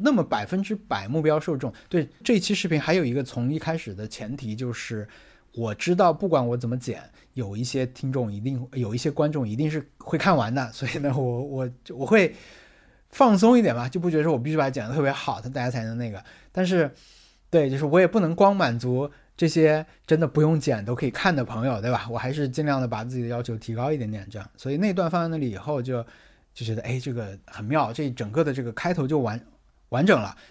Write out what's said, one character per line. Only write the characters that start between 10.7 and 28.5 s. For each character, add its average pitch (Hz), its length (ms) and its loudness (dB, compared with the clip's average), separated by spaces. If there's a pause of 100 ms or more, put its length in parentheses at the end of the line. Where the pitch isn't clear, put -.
所 123 180 -6
以 - 80 -6
呢， 143 180 -2
我， 127 280 -2
我， 131 260 -6 (220)
我 127 120 -6
会 196 320 4 (720)
放 233 280 6
松 226 180 8
一 240 60 8
点 147 140 2
吧， 120 120 -4
就 151 120 -4
不 170 100 0
觉 156 80 2
得 151 60 4
说 160 100 2
我 127 60 2
必 123 100 -4
须 156 80 2
把 151 60 4
它 139 80 2
剪 127 180 -6
得 127 60 -6
特 151 80 2
别 135 80 4
好， 127 280 -4
大 123 100 -10 (140)
家 123 60 0
才 123 140 -4
能 113 160 -6
那 120 100 -4
个。 98 140 -10 (280)
但 185 140 0
是， 175 260 4 (600)
对， 151 180 6
就 135 80 -2
是 147 80 0
我 151 140 6
也 185 80 8
不 202 120 2
能 165 160 2
光 202 200 6
满 127 240 0
足 127 320 -2 (260)
这 165 100 2
些 156 380 4 (220)
真 160 120 4
的 165 80 2
不 151 140 2
用 156 180 4
剪 120 240 -2
都 120 120 -2
可 135 100 -4
以 120 60 0
看 180 240 0
的 131 100 0
朋 120 220 -4
友， 120 120 -2
对 113 120 -2
吧？ 113 180 -2
我 113 80 -6
还 127 160 -4
是 147 160 -2
尽 151 160 -2
量 139 160 0
的 127 60 0
把 113 160 -4
自 123 120 -8
己 123 60 -4
的 117 60 -4
要 120 160 -4
求 120 120 -6
提 110 200 -8
高 123 160 -2
一 156 60 0
点 113 120 -4
点， 101 220 -8
这 107 80 -12
样。 95 180 -16
所 131 140 -6
以 143 60 -2
那 202 140 2
段 180 160 0
放 170 160 0
在 165 40 -2
那 165 100 -4
里 135 140 -2
以 95 60 -8
后 143 220 -4
就， 123 240 -4 (520)
就 - 100 -10
觉 110 100 -2
得， 107 80 -6
哎， 123 160 -4
这 131 120 -6
个 104 260 -8 (100)
很 - 180 -12
妙， 127 260 2
这 143 200 -4
整 110 200 -6
个 151 120 2
的 143 100 0